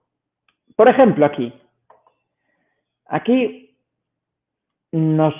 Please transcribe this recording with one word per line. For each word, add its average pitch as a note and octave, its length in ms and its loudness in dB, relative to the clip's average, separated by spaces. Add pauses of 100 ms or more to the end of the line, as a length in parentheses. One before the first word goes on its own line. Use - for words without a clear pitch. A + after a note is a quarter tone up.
(760)
por A3+ 120 4
ejemplo, A#3+ 380 2
aquí. B2 260 -6 (1500)
Aquí - 680 -4 (1160)
nos D#3 480 -2